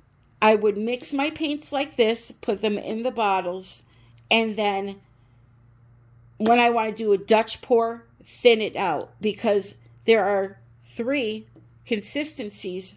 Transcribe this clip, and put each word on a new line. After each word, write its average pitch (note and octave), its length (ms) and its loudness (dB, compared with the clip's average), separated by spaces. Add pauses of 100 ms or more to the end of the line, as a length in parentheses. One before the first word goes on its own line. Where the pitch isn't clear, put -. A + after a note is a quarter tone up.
(420)
I A3 140 6
would G3+ 220 2
mix A#3+ 360 -6
my C#4+ 180 0
paints D4 420 -6
like C#4+ 240 -4
this, A3+ 340 0
put - 300 -4
them G#3 160 0
in A3 260 -6
the B3 80 -2
bottles, F#3+ 720 -2 (480)
and A3+ 240 2
then G3 460 -4 (1400)
when A#3 240 4
I A#3+ 80 4
wanna A3 240 0
do A3 180 -2
a G3 60 6
Dutch A3 440 2
pour, A#3 440 0 (200)
thin A3+ 360 4
it G3+ 160 -4
out, E3 420 -2
because G#3 560 -2 (300)
there A3+ 180 4
are G3 340 -2 (280)
three A3 600 -4 (400)
consistencies G#3 1120 -8